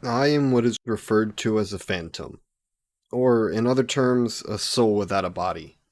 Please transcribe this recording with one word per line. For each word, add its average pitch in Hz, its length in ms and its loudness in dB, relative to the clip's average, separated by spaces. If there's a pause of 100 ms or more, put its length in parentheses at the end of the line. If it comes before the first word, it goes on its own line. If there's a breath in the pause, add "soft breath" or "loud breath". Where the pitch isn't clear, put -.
I 127 260 0
am 143 240 2
what 120 120 4
is 117 120 2 (100)
referred 110 520 0
to 110 200 0
as 98 140 -2
a 98 60 -8
phantom, 82 600 -10 (720)
or 120 400 2
in 110 160 0
other 131 160 2
terms, 123 600 0
a 107 140 -8
soul 110 380 2
without 98 300 0
a 90 60 -2
body. 87 480 -6 (140)